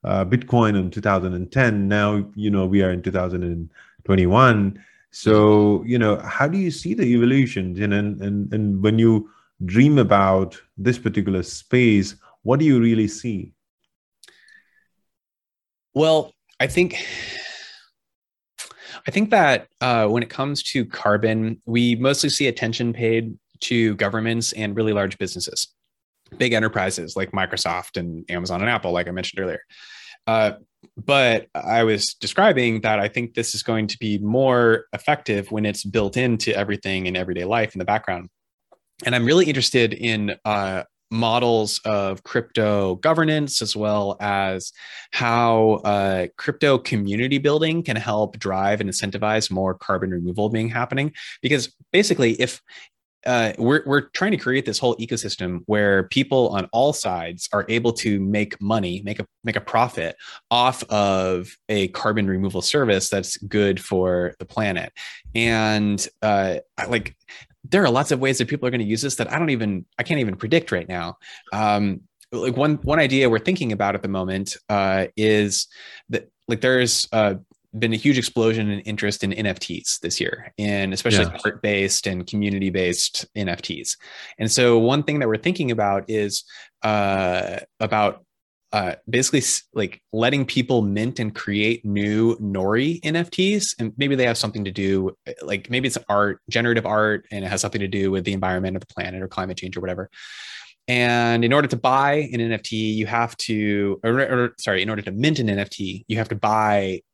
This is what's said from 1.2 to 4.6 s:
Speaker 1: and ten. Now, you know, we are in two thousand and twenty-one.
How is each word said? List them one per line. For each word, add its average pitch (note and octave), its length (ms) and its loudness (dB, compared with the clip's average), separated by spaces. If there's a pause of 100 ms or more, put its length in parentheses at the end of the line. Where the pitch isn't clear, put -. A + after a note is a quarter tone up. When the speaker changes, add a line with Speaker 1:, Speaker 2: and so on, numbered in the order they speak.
Speaker 1:
and F#2 160 -6
ten. G#2+ 380 2
Now, G#2 380 2 (100)
you G#2 160 -2
know, F#2+ 140 2
we G2 180 4
are F#2 80 2
in F2+ 100 -2
two F#2 100 -4
thousand F2+ 320 -2
and E2 260 -6 (340)
twenty-one. G2+ 800 4 (280)